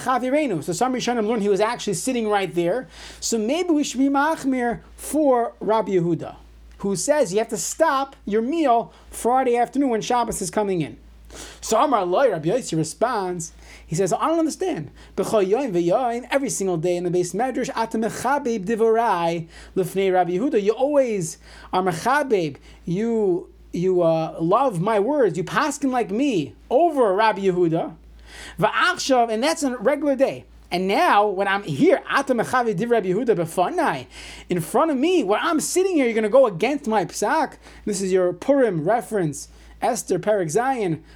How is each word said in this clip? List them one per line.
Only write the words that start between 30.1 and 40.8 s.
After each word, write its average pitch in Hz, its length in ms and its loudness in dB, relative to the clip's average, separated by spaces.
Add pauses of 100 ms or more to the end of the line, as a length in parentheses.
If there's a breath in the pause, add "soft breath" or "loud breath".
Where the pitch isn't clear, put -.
day. 196 300 -2 (240)
And 185 180 -2
now, 220 380 4
when 196 200 -2
I'm 196 160 0
here, 247 460 2
ata 254 260 0
mechabib 226 420 0
div 240 140 -2
Rabbi 214 180 2
Yehuda 208 280 2
b'fanai, 175 680 -2 (420 loud breath)
in 180 120 0
front 294 300 2
of 277 60 0
me, 320 280 2
when 202 180 0
I'm 320 180 0
sitting 381 340 0
here, 269 120 2
you're 226 80 0
gonna 220 160 0
go 262 160 6
against 220 400 -2
my 214 180 0
psak." 269 540 -2 (260 loud breath)
This 196 160 -4
is 190 120 -2
your 180 200 2
Purim 208 520 0
reference. 202 640 -4 (320 soft breath)
Esther, 202 380 -2
Perek 190 320 0
Zion, 220 540 -2 (100)